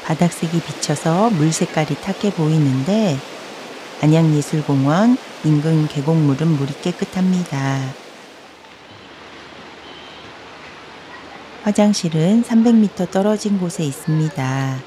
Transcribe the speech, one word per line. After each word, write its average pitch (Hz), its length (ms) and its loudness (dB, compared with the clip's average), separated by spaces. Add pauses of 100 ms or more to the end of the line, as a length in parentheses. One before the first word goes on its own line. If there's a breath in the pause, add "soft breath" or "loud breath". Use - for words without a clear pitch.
바닥색이 165 560 0
비쳐서 170 680 -2
물 160 220 2
색깔이 156 500 -2
탁해 196 320 -4
보이는데 156 840 2 (840)
안양예술공원 151 1120 4 (280)
인근 156 440 4
계곡물은 151 600 2
물이 143 340 0
깨끗합니다. 175 960 -2 (3750)
화장실은 202 800 2
삼백 233 320 4
미터 196 320 2
떨어진 202 520 0
곳에 175 260 -2
있습니다. 135 1040 -2